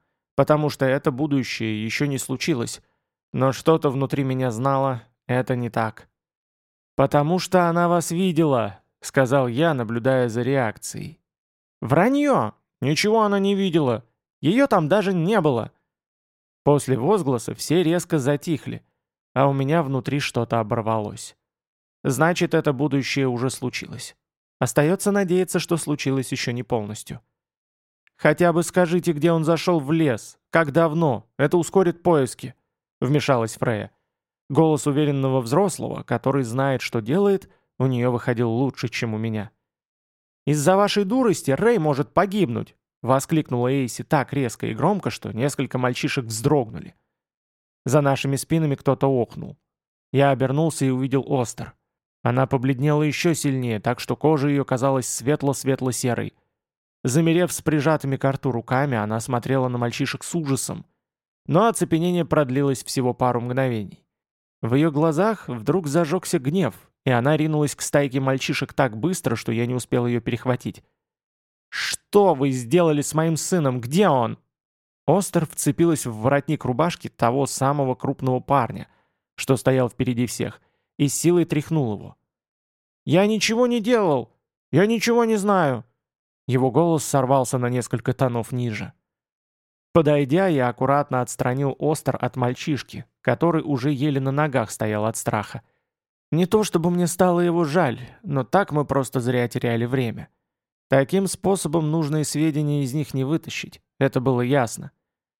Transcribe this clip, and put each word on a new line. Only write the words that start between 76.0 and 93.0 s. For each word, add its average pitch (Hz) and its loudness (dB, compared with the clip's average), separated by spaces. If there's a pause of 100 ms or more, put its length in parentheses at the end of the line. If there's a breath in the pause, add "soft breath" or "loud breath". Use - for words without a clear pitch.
в 117 -6
воротник 139 0
рубашки 135 -2
того 127 0
самого 135 0
крупного 127 -2
парня, 120 -2 (480)
что - 0
стоял 127 2
впереди 123 -2
всех – - -8 (360)
и 147 2
с - -4
силой 170 4
тряхнул 147 -2
его. 98 -14 (920)
"Я 170 4
ничего 220 0
не 240 0
делал! 190 0 (360)
Я 165 4
ничего 233 2
не 220 2
знаю!" 180 0 (640)
Его 127 2
голос 160 2
сорвался 131 2
на 123 -2
несколько 123 -4
тонов 120 -2
ниже. 110 -6 (1000)
Подойдя, 147 4
я 131 2
аккуратно 135 0
отстранил 131 -2
Остер 143 -2
от 123 -4
мальчишки, 127 -4 (160)